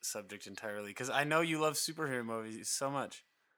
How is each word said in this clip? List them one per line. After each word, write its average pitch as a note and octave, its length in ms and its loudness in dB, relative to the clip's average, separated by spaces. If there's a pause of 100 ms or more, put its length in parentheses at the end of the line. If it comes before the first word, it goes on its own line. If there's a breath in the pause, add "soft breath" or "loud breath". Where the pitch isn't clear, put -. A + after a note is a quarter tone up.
subject G#2 460 -6
entirely G#2 480 -6
'cause C3 160 -4
I C3+ 140 6
know D#3 180 6
you D#3+ 180 2
love D#3 140 4
superhero C#3+ 500 0
movies A2 460 -4
so C3+ 200 0
much. C3+ 360 -4 (320)